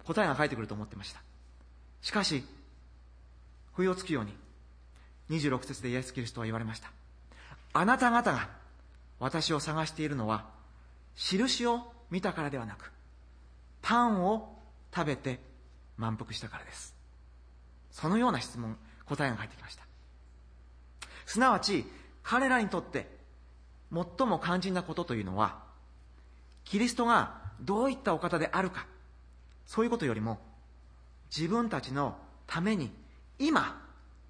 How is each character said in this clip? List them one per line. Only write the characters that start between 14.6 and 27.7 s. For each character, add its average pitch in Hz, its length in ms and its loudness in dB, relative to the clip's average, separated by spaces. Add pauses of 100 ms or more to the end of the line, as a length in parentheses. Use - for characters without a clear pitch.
食 170 120 0
べ 143 100 0
て 123 240 -4 (560)
満 110 200 -2
腹 113 160 -10
し 107 80 -10
た 117 80 -8
か - 100 -12
ら - 60 -16
で - 80 -18
す。」 - 220 -16 (960)
そ - 160 -4
の 196 100 4
よ 247 120 4
う - 20 4
な 131 80 0
質 - 180 -10
問、 110 180 -6 (300)
答 143 200 0
え 131 40 2
が 113 60 -2
返 110 100 -6
っ - 40 -12
て - 60 -20
き - 60 -20
ま - 80 -16
し - 60 -16
た。 - 80 -20 (1400)
す - 120 -4
な 254 120 8
わ 202 100 4
ち、 180 260 2 (360)
彼 262 260 4
ら 254 120 6
に 208 80 2
と 175 120 -2
っ - 20 -4
て - 240 -6 (840)
最 175 340 0
も 185 160 2
肝 175 200 2
心 190 120 -2
な 180 80 0
こ 160 120 -6
と 170 100 -2
と 127 100 -2
い 110 60 0
う 98 40 -2
の 92 120 -4
は、 104 260 2 (1040)
キ - 140 0
リ 240 100 4
ス 240 60 -4
ト 240 100 2
が 220 380 2 (180)
ど 202 240 2